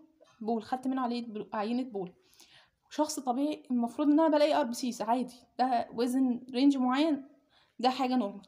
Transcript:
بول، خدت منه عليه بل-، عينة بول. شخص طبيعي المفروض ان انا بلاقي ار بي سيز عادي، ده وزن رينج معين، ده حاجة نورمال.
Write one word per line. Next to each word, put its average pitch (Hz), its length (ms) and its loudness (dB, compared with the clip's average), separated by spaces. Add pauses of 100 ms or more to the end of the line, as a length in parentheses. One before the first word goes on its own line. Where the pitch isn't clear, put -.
(420)
بول، 220 220 -2
خدت 254 240 -4
منه 262 140 -2
عليه 240 240 -4
بل-، 208 280 -10
عينة 226 300 -2
بول. 196 300 -8 (760)
شخص 302 300 -4
طبيعي 277 520 -2
المفروض 240 360 0
ان 294 120 6
انا 320 80 6
بلاقي 294 320 4
ار 294 40 2
بي 240 100 -4
سيز 240 280 -4
عادي، 240 340 -2 (240)
ده 254 340 0
وزن 247 480 0 (100)
رينج 277 260 4
معين، 269 480 2 (540)
ده 240 100 4
حاجة 254 260 0
نورمال. 202 320 -2